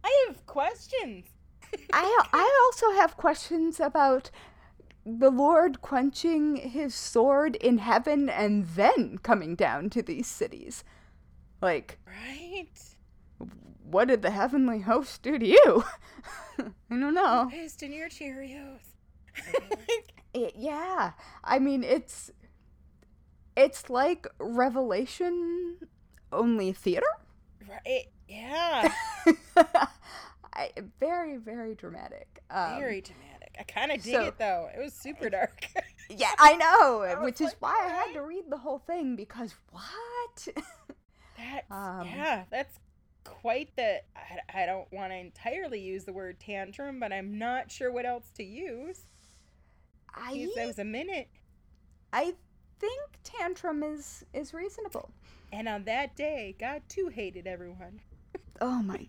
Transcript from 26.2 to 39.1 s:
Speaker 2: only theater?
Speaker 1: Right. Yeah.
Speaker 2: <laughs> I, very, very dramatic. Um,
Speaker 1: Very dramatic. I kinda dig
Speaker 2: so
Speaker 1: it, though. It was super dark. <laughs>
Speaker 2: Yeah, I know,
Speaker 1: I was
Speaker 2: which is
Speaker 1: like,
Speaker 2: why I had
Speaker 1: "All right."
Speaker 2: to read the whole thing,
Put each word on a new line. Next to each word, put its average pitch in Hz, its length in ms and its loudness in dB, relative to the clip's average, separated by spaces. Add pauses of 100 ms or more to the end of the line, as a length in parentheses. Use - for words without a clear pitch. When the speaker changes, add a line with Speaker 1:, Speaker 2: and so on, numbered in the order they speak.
Speaker 2:
only 214 400 0
theater? 190 360 0 (600)
Speaker 1:
Right. 240 380 -6 (220)
Yeah. 285 680 -2 (320)
Speaker 2:
<laughs> 330 80 8 (1200)
I, - 160 -6 (300)
very, 311 380 -4
very 220 360 -12
dramatic. - 800 -18
Um, 175 260 -4
Speaker 1:
Very 226 240 -6
dramatic. - 580 -20
I 202 40 -16
kinda 277 340 -4
dig 220 160 -6
Speaker 2:
so 240 120 4
Speaker 1:
it, - 120 -6
though. 180 340 -2
It - 80 -14
was 285 140 -8
super 262 380 -8
dark. - 340 -4 (100)
<laughs> - 0 - (360)
Speaker 2:
Yeah, 208 260 0
I 302 200 12
know, 320 440 6
Speaker 1:
I 180 140 -2
was - 100 -4
Speaker 2:
which 330 160 -4
is 311 60 2
Speaker 1:
like, - 160 -6
Speaker 2:
why 285 120 -2 (100)
I - 20 -4
had 339 40 -4
Speaker 1:
"All 349 140 -4
right." 349 80 -12
Speaker 2:
to 302 80 -8
read 339 300 -10
the 294 60 -6
whole 262 220 -8
thing, 311 360 -6